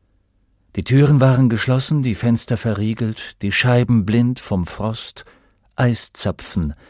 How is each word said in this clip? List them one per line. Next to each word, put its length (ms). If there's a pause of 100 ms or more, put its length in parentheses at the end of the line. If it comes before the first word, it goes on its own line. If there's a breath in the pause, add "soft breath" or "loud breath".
(760)
Die 100
Türen 360
waren 300
geschlossen, 520
die 120
Fenster 420
verriegelt, 840
die 100
Scheiben 540
blind 340
vom 260
Frost. 600 (500 soft breath)
Eiszapfen 960 (180 soft breath)